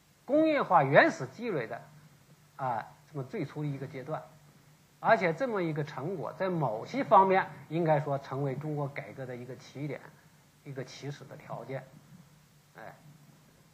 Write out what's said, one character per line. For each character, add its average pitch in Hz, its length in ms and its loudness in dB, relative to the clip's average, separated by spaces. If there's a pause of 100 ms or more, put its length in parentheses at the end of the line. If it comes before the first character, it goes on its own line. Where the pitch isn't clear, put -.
(260)
工 302 200 4
业 294 160 2
化 165 220 6
原 180 260 8
始 135 180 -6
积 226 240 -8
累 123 160 -2
的， 113 140 -10 (760)
啊， 123 280 -4 (240)
这 151 80 -10
么 135 60 -6
最 143 220 -6
初 151 160 -8
的 147 80 -2
一 139 80 -6
个 135 100 -10
阶 135 160 -12
段。 147 180 -8 (760)
而 196 160 6
且 180 180 2
这 262 140 -2
么 202 160 0
一 165 80 0
个 147 140 -2
成 165 320 -6
果， 110 160 -6
在 190 160 -2
某 123 360 -2
些 262 160 -4
方 196 240 8
面 190 240 4 (200)
应 165 160 0
该 151 160 4
说 139 180 -2
成 135 240 -6
为 135 120 -2
中 147 200 -6
国 147 140 -4
改 107 240 -12
革 131 120 -10
的 123 100 -10
一 120 100 -12
个 123 100 -12
起 143 320 -12
点， 135 120 -8 (640)
一 143 80 -14
个 131 120 -8
起 - 260 -12
始 143 160 -12
的 110 120 -18
条 113 280 -12
件。 131 180 -8 (920)
哎， 104 180 -18 (800)